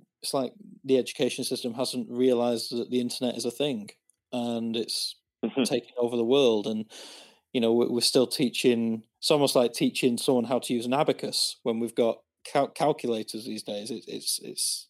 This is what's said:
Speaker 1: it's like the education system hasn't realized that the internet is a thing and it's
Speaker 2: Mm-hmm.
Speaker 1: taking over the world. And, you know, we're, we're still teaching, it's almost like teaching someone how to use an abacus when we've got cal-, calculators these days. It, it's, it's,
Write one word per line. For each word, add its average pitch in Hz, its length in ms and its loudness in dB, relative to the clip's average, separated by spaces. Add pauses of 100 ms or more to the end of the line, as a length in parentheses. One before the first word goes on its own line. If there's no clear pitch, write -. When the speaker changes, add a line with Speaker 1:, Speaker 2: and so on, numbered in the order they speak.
(220)
Speaker 1:
it's - 120 -6
like 135 180 -2 (320)
the 131 140 6
education 123 460 -2
system 120 300 -4
hasn't 120 360 -4
realized 120 680 2
that 120 140 -4
the 123 100 0
internet 120 360 -4
is 113 80 -4
a 120 60 -2
thing 120 400 -4 (420)
and 117 440 -4
it's - 400 -4 (280)
Speaker 2:
Mm-hmm. 117 200 0
Speaker 1:
taking 120 320 -2
over 120 200 0
the 117 80 2
world. 117 420 4
And, 110 240 -4 (640)
you 127 80 0
know, 113 120 4
we're, 120 180 4
we're 120 100 0
still 123 260 4
teaching, 117 800 0 (160)
it's - 100 0
almost 143 240 4
like 123 180 4
teaching 123 460 0
someone 123 260 2
how 123 160 0
to - 140 -4
use 120 120 -2
an 123 80 0
abacus 139 680 0
when 113 160 0
we've 117 160 -4
got 117 240 2 (260)
cal-, 139 240 0
calculators 117 760 -2
these 110 160 -8
days. 107 280 -10
It, 110 180 -10
it's, - 340 -6
it's, - 480 -6